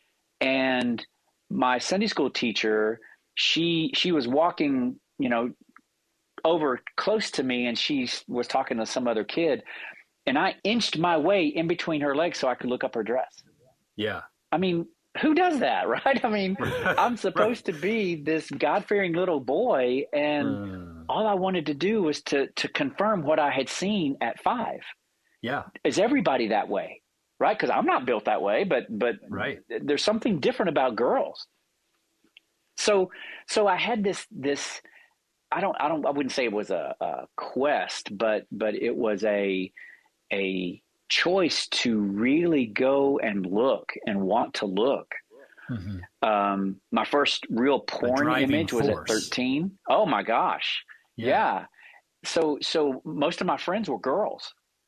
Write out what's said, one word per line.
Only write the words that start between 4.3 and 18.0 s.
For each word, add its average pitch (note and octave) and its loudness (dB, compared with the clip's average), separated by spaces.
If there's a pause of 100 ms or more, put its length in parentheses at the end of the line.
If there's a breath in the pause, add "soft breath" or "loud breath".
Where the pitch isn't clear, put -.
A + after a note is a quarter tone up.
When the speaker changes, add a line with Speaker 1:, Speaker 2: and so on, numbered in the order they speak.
Speaker 1:
you C3+ 0
know, A#2+ 0 (960)
over D#3 2 (160)
close G#3 0
to C#3+ 0
me, B2 0
and A#2 -2
she C#3 0
s-, - -6
was A#2+ -2
talking C3 0
to A2 -2
some B2 -2
other G#2+ 0
kid, D#3+ 0 (600 loud breath)
and C3+ 2
I F#3 0
inched G#3+ 0
my E3+ 4
way F3 4
in E3 -2
between E3 -2
her C#3+ 0
legs D#3+ 0
so C3+ 0
I B2 0
could B2+ -6
look B2+ -2
up - -6
her A2+ 0
dress. B2 -4 (540)
Speaker 2:
Yeah. G#2 -4 (300)
Speaker 1:
I D#3 2
mean, E3+ 0 (340)
who D4+ 4
does E4+ 2
that, G#2 0
<laughs> - -2
right? C4+ 2
I B3 0
mean, G3 -2
Speaker 2:
<laughs> - -10
Right. A#4+ -2
Speaker 1:
I'm A#3 2
supposed G#3+ 0
to G#3+ -2
be F#3 -2